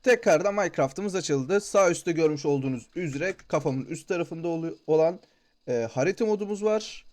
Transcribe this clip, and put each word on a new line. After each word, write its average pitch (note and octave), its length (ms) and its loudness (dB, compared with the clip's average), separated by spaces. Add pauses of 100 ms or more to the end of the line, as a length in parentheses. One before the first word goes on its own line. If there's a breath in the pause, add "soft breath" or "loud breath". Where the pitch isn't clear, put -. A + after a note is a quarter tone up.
Tekrardan G#3+ 520 4
Minecraft'ımız F#3 600 -2
açıldı. D3+ 460 0
Sağ G3 300 4
üstte E3+ 220 -2
görmüş D#3 340 2
olduğunuz C3+ 480 -2
üzere E3 420 -4 (120)
kafamın C3+ 360 -2
üst D3+ 240 -12
tarafında E3 400 -4
olu-, E3 380 -6
olan, D#3+ 340 2 (480 soft breath)
e, A#2 240 -2
harita F#3 340 -2
modumuz G#3 380 -4
var. G#3+ 480 -2